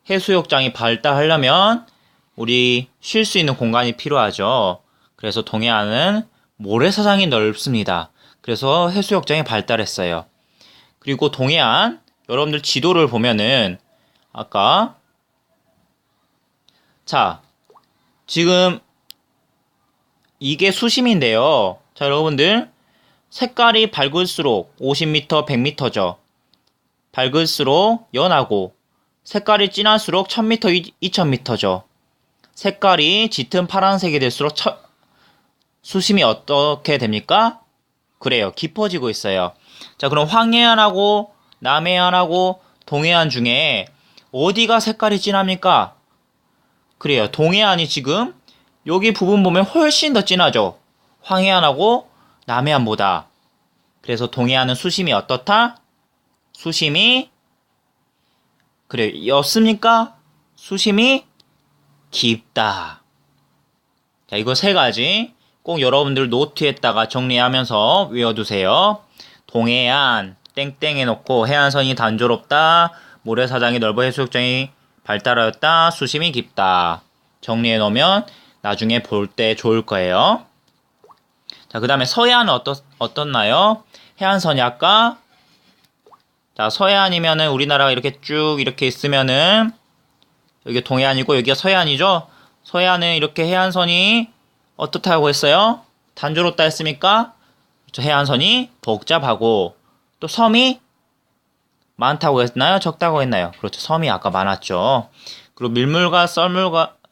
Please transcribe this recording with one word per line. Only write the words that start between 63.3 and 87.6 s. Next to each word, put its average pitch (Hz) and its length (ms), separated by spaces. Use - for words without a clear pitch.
자, 98 80
이거 113 200
세 196 180
가지 151 600
꼭 165 180
여러분들 135 480
노트에다가 123 800
정리하면서 127 1040
외워두세요. 117 920
동해안, 120 920
땡땡 143 420
해놓고 120 500
해안선이 139 480
단조롭다, 123 1000
모래사장이 120 580
넓어 110 220
해수욕장이 127 720
발달하였다, 123 880
수심이 151 400
깊다. 90 720
정리해놓으면 117 840
나중에 110 420
볼 101 240
때 110 280
좋을 113 300
거예요. 104 600
자, 113 100
그 120 80
다음에 131 180
서해안은 240 460
어떠-, 139 320
어떻나요? 147 840
해안선이 185 420
아까, 202 560
자, 110 120
서해안이면은 170 800
우리나라가 139 400